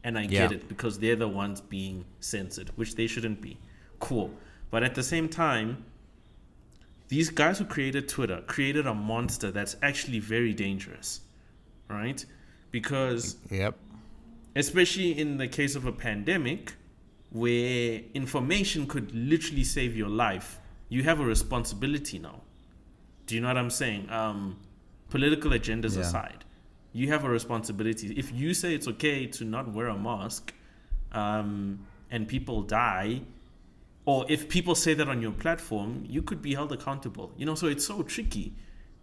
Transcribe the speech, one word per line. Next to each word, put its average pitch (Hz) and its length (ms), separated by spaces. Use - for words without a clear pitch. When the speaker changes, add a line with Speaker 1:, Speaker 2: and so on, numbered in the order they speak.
Speaker 1:
And 113 140
I 107 80
get 95 240
Speaker 2:
Yeah. 98 60
Speaker 1:
it, - 120
because 98 300
they're 110 180
the 110 120
ones 101 320
being 95 440
censored, 92 560
which 110 200
they 113 100
shouldn't 113 340
be. - 180
Cool. 110 300
But 113 120
at 127 120
the 131 80
same 160 260
time, 131 560
these 160 220
guys 165 280
who 208 60
created 139 440
Twitter 95 380
created 143 400
a 113 80
monster 110 560
that's 104 300
actually 139 380
very 110 340
dangerous, 98 680
right? 110 360
Because 123 680
Speaker 2:
Yep. 98 280
Speaker 1:
especially 175 640
in 147 180
the 131 120
case 139 260
of 127 120
a 117 60
pandemic, 127 840
where 120 680
information 143 720
could 117 280
literally 147 500
save 123 300
your 104 140
life, 104 500
you 127 140
have 156 180
a 143 40
responsibility 117 920
now. 78 220
Do 113 80
you 113 60
know 123 80
what 127 100
I'm 120 120
saying? 104 380
Um, 104 480
political 147 400
agendas 110 460
Speaker 2:
Yeah. 92 60
Speaker 1:
aside, - 420
you 127 160
have 147 160
a 131 40
responsibility. 110 880
If 131 160
you 143 220
say 170 200
it's 143 140
okay 139 380
to - 180
not 113 280
wear 117 160
a 101 100
mask, 107 560
um, 104 720
and 110 180
people 117 340
die, 107 600
or 131 240
if 151 180
people 175 280
say 160 180
that 143 140
on 123 120
your 110 120
platform, 117 760
you 147 140
could 160 180
be 143 140
held 147 180
accountable. 123 640
You 135 80
know, 156 120
so 170 100
it's 143 180
so 208 200
tricky. - 500